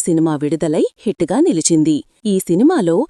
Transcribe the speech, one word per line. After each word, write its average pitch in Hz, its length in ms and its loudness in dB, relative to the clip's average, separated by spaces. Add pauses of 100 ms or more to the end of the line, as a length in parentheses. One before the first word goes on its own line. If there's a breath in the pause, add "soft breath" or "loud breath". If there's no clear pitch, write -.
సినిమా 160 260 0 (100)
విడుదలై 156 400 -2 (220)
హిట్గా 180 320 -4 (100)
నిలిచింది. 156 500 2 (360)
ఈ - 20 0 (140)
సినిమాలో 196 480 2 (140)